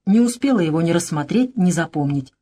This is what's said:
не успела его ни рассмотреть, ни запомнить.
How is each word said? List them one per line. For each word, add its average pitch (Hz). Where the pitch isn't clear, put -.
не 208
успела 240
его 160
ни 165
рассмотреть, 175
ни 180
запомнить. 143